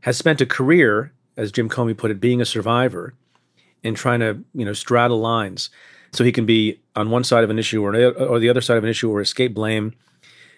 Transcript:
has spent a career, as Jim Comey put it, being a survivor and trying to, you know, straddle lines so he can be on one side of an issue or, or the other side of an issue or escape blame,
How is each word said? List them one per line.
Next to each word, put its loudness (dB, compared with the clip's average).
has -2
spent 2
a 4
career, 2
as -6
Jim -2
Comey -2
put -4
it, -6
being 2
a -2
survivor -2
and -4
trying 0
to, -2
you -4
know, -4
straddle 0
lines -4
so 0
he 4
can 0
be 2
on -2
one 2
side 4
of 0
an -2
issue -2
or, -2
or 2
the 4
other 2
side 0
of 2
an -2
issue -2
or 0
escape -2
blame, -2